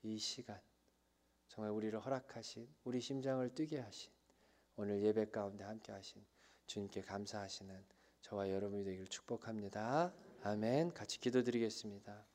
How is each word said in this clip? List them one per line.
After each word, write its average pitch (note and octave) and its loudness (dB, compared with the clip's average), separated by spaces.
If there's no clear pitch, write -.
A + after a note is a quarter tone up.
이 A2 -2
시간, G#2+ -4
정말 G#2+ -2
우리를 A2 2
허락하신, A#2+ -4
우리 B2 2
심장을 C3 0
뛰게 D#3 -2
하신, - -10
오늘 G2+ 2
예배 G#2+ 6
가운데 G2+ -2
함께 G#2+ -8
하신 G2+ -12
주님께 G2+ -4
감사하시는 G2 -6
저와 G2 0
여러분이 G2 2
되기를 F#2 -4
축복합니다. A2+ 0
아멘. A#2 4
같이 - -6
기도드리겠습니다. A2+ 2